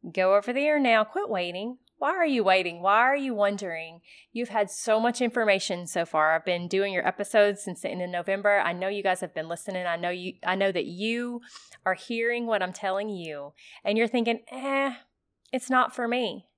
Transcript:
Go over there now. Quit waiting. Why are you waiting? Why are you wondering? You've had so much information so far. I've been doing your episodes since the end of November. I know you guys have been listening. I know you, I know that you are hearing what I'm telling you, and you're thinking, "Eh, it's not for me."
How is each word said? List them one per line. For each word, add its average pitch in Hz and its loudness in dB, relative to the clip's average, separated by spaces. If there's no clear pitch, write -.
Go 190 4
over 202 2
there 294 2
now. 226 4
Quit 381 -4
waiting. 190 -4
Why 277 0
are 349 2
you 262 2
waiting? 180 2
Why 196 6
are 254 4
you 269 -2
wondering? 185 -2
You've 233 -4
had 208 0
so 220 0
much 233 0
information 208 0
so 170 -2
far. 156 4
I've 160 -2
been 175 -2
doing 196 0
your 180 0
episodes 208 2
since 175 -8
the - -4
end 180 -4
of 180 -4
November. 196 2
I 170 0
know 180 -4
you 202 -4
guys 185 2
have 170 -8
been 160 -6
listening. 180 -6
I 170 0
know 175 -2
you, 180 -6
I 185 0
know 196 2
that 175 -2
you 233 -4
are 185 2
hearing 233 -4
what 220 2
I'm 185 -2
telling 196 -4
you, 156 -10
and 208 2
you're 226 4
thinking, 233 0
"Eh, 269 -2
it's 254 -4
not 254 2
for 240 -4
me." 233 -4